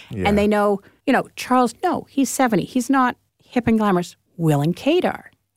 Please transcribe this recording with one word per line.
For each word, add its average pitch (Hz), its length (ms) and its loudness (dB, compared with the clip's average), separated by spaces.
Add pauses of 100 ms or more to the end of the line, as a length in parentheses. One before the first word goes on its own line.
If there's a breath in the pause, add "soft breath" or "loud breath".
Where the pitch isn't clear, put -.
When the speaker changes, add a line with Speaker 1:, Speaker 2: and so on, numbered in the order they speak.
Speaker 1:
Yeah. 117 180 -6
Speaker 2:
And 208 100 2
they 208 100 2
know, 208 340 0 (240 soft breath)
you 277 80 0
know, - 220 0
Charles, 247 380 0 (100)
no, 339 260 -4
he's 269 200 -2
seventy. 226 360 0
He's - 240 -4
not 254 280 0 (260)
hip - 240 -4
and 226 100 2
glamorous. 190 380 0 (220)
Will 156 240 2
and 165 140 0
Kate 339 280 0
are. - 280 -6 (260)